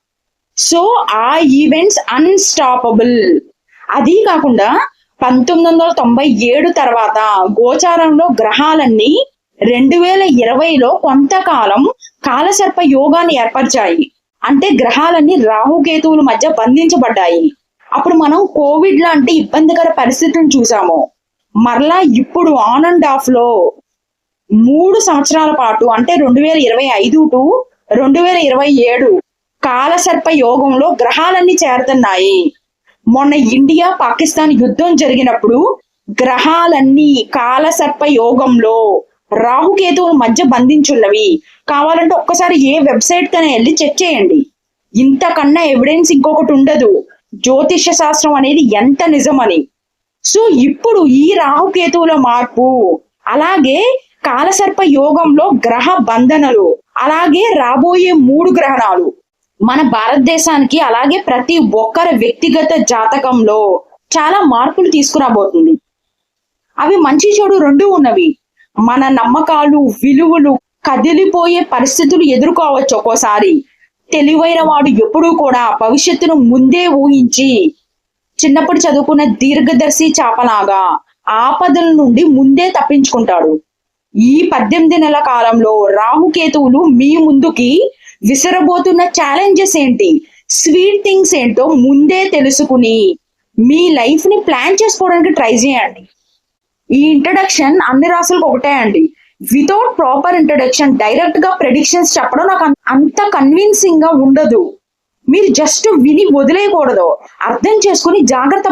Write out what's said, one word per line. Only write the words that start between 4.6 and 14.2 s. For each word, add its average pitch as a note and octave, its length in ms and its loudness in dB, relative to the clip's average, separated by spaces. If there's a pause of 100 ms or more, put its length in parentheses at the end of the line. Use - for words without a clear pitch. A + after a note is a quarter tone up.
పంతొమ్మిది C4 480 0
వందల E4 280 0
తొంభై B3 300 0
ఏడు A#3+ 420 0
తర్వాత A#3 480 -2 (420)
గోచారంలో D#4+ 680 2 (140)
గ్రహాలన్నీ C#4 840 0 (360)
రెండు B3 340 0
వేల F#4 260 2
ఇరవైలో C4 680 0 (140)
కొంతకాలం C#4 800 0 (420)
కాలసర్ప F4+ 560 -2
యోగాన్ని D4+ 600 2
ఏర్పరిచాయి. A3+ 720 -2 (320)